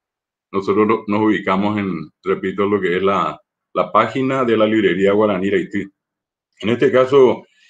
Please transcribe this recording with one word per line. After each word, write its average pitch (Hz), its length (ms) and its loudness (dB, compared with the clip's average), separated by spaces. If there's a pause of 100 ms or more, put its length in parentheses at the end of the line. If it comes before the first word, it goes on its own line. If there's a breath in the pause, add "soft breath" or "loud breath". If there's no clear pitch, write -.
(520)
nosotros 98 360 0
no-, 110 200 -2
nos 104 140 -2
ubicamos 104 560 0
en, 87 320 -6 (140)
repito, 98 420 -4
lo 101 140 -2
que 90 180 -2
es 92 60 -2
la, 87 360 -2 (340)
la 90 180 -2
página 131 520 0
de 113 140 2
la 110 80 2
librería 98 480 2
Guaraní 101 360 0
Haití. 98 360 -4 (760)
En 101 80 -4
este 120 220 2
caso, 127 540 4 (240 soft breath)